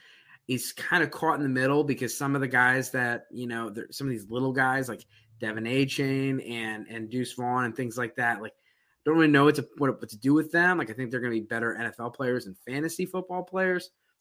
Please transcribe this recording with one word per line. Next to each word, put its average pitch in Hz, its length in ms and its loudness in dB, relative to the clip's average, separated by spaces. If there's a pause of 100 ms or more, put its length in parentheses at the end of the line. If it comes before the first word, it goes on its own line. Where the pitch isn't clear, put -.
(460)
He's - 280 -4
kinda 170 340 0
caught 156 280 0
in 143 80 -2
the 135 60 0
middle 135 360 2
because 127 320 -2
some 139 180 0
of 139 60 0
the 135 60 0
guys 127 440 4
that, 120 400 -2
you 123 160 -8
know, 117 220 -6
there, 107 220 -10
some 139 160 -6
of 135 40 0
these 101 180 -6
little 127 220 0
guys 131 380 2
like 104 160 -10 (340)
Devin 110 240 -4
Achane 135 840 0
and, 110 400 -6
and 110 200 -10
Deuce 123 240 -4
Vaughn 123 300 -2
and 113 100 -2
things 120 240 -6
like 120 200 -4
that, 117 240 0
like, 110 120 -12 (520)
don't 151 100 4
really 160 120 8
know 143 180 8
what 147 100 8
to, 143 120 -4 (100)
what, 135 240 0
what 107 80 -10
to 107 80 -16
do 135 160 2
with 151 180 2
them. 175 260 4
Like, 123 120 -2
I 113 40 -8
think 120 180 -6
they're 127 100 -2
gonna 120 100 -2
be 113 80 0
better 113 360 -2
N 117 100 -6
F 110 140 -10
L 120 120 -8
players 127 340 -2
and 95 120 -14
fantasy 156 480 -4
football 180 380 -6
players. 185 480 -2 (300)